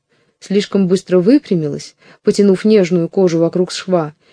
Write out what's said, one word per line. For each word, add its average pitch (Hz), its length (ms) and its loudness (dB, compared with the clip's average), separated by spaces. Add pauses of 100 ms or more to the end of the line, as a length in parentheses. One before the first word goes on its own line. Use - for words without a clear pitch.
(400)
Слишком 196 480 -2
быстро 180 320 0
выпрямилась, 170 760 -2 (280)
потянув 202 400 2
нежную 180 460 2
кожу 175 300 0
вокруг 175 320 -2
шва, 165 420 -4 (200)